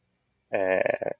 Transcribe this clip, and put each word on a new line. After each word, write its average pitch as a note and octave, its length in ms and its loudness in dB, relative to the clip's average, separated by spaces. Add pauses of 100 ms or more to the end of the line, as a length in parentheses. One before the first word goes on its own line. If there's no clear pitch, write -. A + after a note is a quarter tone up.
(520)
eh, - 680 0